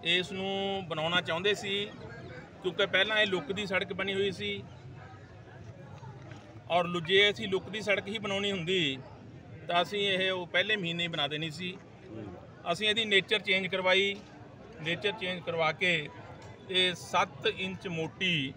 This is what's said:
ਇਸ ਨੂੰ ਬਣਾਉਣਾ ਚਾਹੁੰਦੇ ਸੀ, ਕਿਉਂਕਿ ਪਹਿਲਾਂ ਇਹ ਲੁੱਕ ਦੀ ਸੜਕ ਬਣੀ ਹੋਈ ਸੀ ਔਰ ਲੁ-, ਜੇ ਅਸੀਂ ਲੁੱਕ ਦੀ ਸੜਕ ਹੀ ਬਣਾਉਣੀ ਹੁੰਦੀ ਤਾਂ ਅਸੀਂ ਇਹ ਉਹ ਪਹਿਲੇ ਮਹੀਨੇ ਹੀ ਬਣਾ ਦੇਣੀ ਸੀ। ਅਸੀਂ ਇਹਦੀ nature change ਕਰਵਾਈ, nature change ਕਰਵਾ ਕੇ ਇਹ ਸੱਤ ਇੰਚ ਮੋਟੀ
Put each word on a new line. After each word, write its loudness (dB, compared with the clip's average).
ਇਸ 4
ਨੂੰ -2
ਬਣਾਉਣਾ 2
ਚਾਹੁੰਦੇ 0
ਸੀ, -2
ਕਿਉਂਕਿ 2
ਪਹਿਲਾਂ 4
ਇਹ 6
ਲੁੱਕ 0
ਦੀ -2
ਸੜਕ 0
ਬਣੀ -2
ਹੋਈ 2
ਸੀ -4
ਔਰ 6
ਲੁ-, -2
ਜੇ 6
ਅਸੀਂ -4
ਲੁੱਕ 0
ਦੀ -6
ਸੜਕ 2
ਹੀ -4
ਬਣਾਉਣੀ 0
ਹੁੰਦੀ 0
ਤਾਂ 4
ਅਸੀਂ 0
ਇਹ 2
ਉਹ -2
ਪਹਿਲੇ 2
ਮਹੀਨੇ -2
ਹੀ 0
ਬਣਾ 0
ਦੇਣੀ -2
ਸੀ। -8
ਅਸੀਂ 2
ਇਹਦੀ 2
nature 4
change 2
ਕਰਵਾਈ, 4
nature 0
change -4
ਕਰਵਾ 2
ਕੇ 2
ਇਹ 4
ਸੱਤ 0
ਇੰਚ -4
ਮੋਟੀ 0